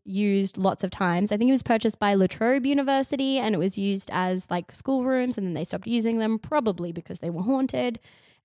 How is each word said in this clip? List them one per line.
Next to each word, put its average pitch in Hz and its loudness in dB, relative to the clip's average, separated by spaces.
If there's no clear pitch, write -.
used 196 0
lots 190 0
of 185 -4
times. 180 0
I 208 0
think 233 2
it 262 6
was 254 2
purchased 226 0
by 202 4
La 190 6
Trobe 247 0
University 269 0
and 233 0
it 170 0
was 190 0
used 196 -2
as, 185 -2
like, 175 -4
schoolrooms, 254 0
and 196 -4
then 175 -2
they 147 -4
stopped - -6
using 226 0
them, 220 0
probably 196 -2
because - -10
they 170 -4
were 170 -6
haunted. 254 -2